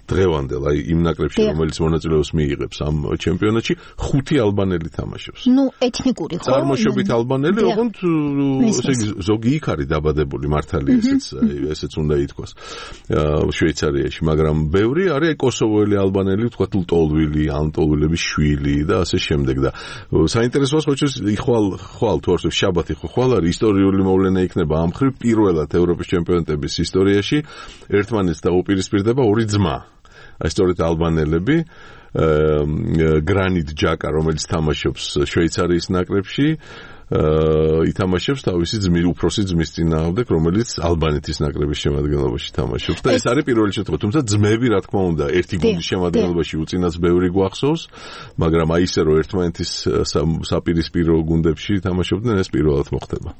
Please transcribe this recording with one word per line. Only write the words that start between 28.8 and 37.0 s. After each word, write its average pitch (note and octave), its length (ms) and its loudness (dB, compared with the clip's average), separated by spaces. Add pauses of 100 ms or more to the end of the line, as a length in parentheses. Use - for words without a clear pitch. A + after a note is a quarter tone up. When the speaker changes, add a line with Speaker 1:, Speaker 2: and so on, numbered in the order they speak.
Speaker 1:
ორი G#2+ 240 2
ძმა. F#2+ 460 -2 (380)
აი, - 180 -4
სწორედ F2+ 320 2
ალბანელები, E2 760 2 (520)
ე, - 160 0 (960)
გრანიტ F#2 520 0
ჯაკა, D#2+ 380 -2
რომელიც D#2 360 0
თამაშობს D2+ 600 -2 (160)
შვეიცარიის E2+ 680 0
ნაკრებში, G2 600 -2 (540)